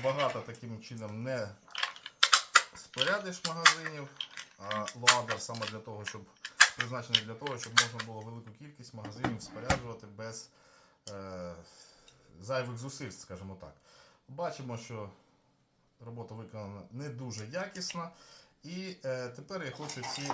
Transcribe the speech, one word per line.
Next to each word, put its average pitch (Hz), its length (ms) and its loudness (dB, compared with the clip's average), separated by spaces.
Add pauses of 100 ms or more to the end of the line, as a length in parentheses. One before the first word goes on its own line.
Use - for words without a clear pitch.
багато 135 360 2
таким 113 420 -8
чином 110 400 -6
не 123 260 -2 (1300)
спорядиш 180 720 -2
магазинів, 160 640 4 (500)
а 104 280 -2 (100)
ладер 120 440 8
саме 113 260 -4
для 110 120 -6
того, 107 260 -10
щоб, 101 180 -8 (540)
призначений 120 460 4
для 113 120 -8
того, 131 240 -4
щоб 113 140 -8
можна 117 340 6
було 110 140 -8
велику 113 380 -12
кількість 143 360 -16
магазинів 113 480 -4
споряджувати 117 640 -2
без, 110 440 -10 (600)
е, 92 440 -8 (840)
зайвих 120 380 -2
зусиль, 131 320 -8
скажімо 95 500 -10
так. 71 120 -14 (560)
Бачимо, 135 500 -6
що 107 320 -8 (920)
робота 117 340 -10
виконана 101 560 -8
не 139 180 -8
дуже 120 380 -6
якісно. 175 640 -4 (540)
І, 180 300 -6 (100)
е, 127 240 0
тепер 147 360 -6
я 135 60 -4
хочу 143 300 -6 (140)
ці 143 80 -4 (120)